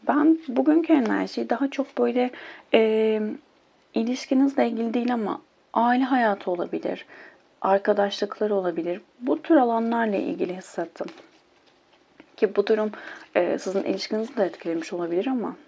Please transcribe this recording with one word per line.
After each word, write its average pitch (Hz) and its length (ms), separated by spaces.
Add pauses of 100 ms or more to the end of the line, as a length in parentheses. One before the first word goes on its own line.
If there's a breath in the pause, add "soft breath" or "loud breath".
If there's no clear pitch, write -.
Ben 302 300 (100)
bugünkü 302 440
enerjiyi 214 580
daha 269 200
çok - 280
böyle, 247 320 (440 loud breath)
e, 220 460 (720)
ilişkinizle 254 720
ilgili 226 260
değil 247 200
ama 208 260 (340)
aile 240 300
hayatı 233 460
olabilir, 175 560 (540 loud breath)
arkadaşlıklar 202 920
olabilir. 180 500 (200)
Bu 294 220
tür 330 140
alanlarla 233 600
ilgili 180 400
hissettim. - 500 (1300)
Ki 208 200
bu 202 100
durum, 214 240 (440 loud breath)
e, 170 240
sizin 190 260
ilişkinizi 220 520
de 208 80
etkilemiş 165 480
olabilir 175 340
ama 220 300 (120)